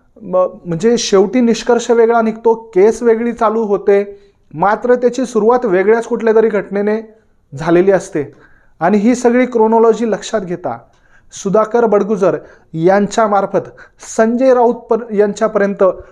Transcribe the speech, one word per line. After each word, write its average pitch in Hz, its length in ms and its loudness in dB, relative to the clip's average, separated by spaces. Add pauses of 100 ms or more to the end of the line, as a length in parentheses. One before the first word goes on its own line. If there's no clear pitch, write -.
(220)
म-, 185 420 -2
म्हणजे 175 340 0
शेवटी 208 420 0
निष्कर्ष 233 500 0
वेगळा 233 320 2
निघतो, 220 320 0
केस 220 480 0
वेगळी 233 300 0
चालू 226 300 -2
होते, 202 560 -2 (360)
मात्र 214 400 0
त्याची 247 320 -2
सुरुवात 233 400 0
वेगळ्याच 208 380 2
कुठल्या 226 300 -2
तरी 220 140 4
घटनेने 208 520 -4 (540)
झालेली 170 380 2
असते. 170 320 -2 (560)
आणि 196 180 2
ही 233 160 2
सगळी 247 320 0
क्रोनॉलॉजी 226 640 2
लक्षात 202 300 -6
घेता 170 380 -8 (540)
सुधाकर 214 520 0
बडगुजर 196 540 0 (340)
यांच्यामार्फत 202 960 0 (480)
संजय 240 380 2
राऊत 240 200 2
पर-, 233 400 -6
यांच्यापर्यंत 202 720 0 (280)